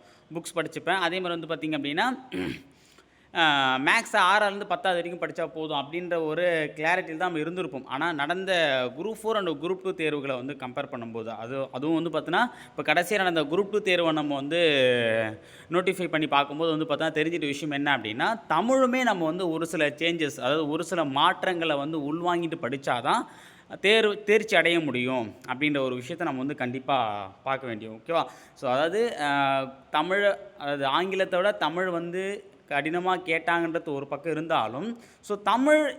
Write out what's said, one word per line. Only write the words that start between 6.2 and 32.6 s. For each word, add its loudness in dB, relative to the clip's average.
ஒரு 0
கிளாரிட்டியில் 0
தான் -2
நம்ம -2
இருந்திருப்போம். -6
ஆனா, -2
நடந்த -2
குரூப் -6
ஃபோர் 0
and -2
குரூப் -4
டூ -4
தேர்வுகளை -2
வந்து -8
கம்பேர் -8
பண்ணும்போது, -8
அது, -6
அதுவும் 0
வந்து -4
பார்த்தீங்கன்னா, 0
இப்ப 0
கடைசியா 2
நடந்த 2
குரூப் 0
டூ 0
தேர்வை 4
நம்ம 0
வந்து 0
நோட்டிஃபை 0
பண்ணி 0
பார்க்கும்போது 2
வந்து -2
பார்த்தா 0
தெரிஞ்சிட்ட -2
விஷயம் -4
என்ன 2
அப்படின்னா, -2
தமிழுமே 2
நம்ம 2
வந்து 0
ஒரு -2
சில 0
சேஞ்சஸ், -2
அதாவது 0
ஒரு -2
சில 0
மாற்றங்களை 2
வந்து -4
உள்வாங்கிட்டு -2
படிச்சாதான் 0
தேர்வு, 4
தேர்ச்சி 4
அடைய 6
முடியும் -2
அப்படின்ற 0
ஒரு 0
விஷயத்தை -6
நம்ம -4
வந்து -4
கண்டிப்பா -2
பார்க்க -4
வேண்டியது. -8
ஓகேவா? -2
So, -4
அதாவது, 0
ஆ, 2
தமிழ், 2
அதாவது -2
ஆங்கிலத்தை 2
விட 4
தமிழ் -2
வந்து -6